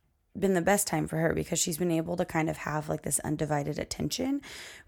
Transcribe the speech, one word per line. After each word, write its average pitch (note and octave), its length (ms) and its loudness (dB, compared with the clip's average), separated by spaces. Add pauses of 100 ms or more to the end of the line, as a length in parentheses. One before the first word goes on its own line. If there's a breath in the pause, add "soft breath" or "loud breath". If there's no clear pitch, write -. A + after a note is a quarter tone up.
(380)
been F#3+ 160 4
the E3+ 80 4
best F#3+ 240 4
time D#3 200 0
for D#3 100 -4
her D#3+ 160 4
because D#3 260 0
she's D#3+ 200 0
been F3 120 2
able E3 260 0
to F3+ 80 2
kind D#3+ 240 0
of D#3 100 -2
have, D3+ 300 -4
like, D#3 140 -2
this - 180 0
undivided D3+ 580 0
attention, C4 640 -2 (480 loud breath)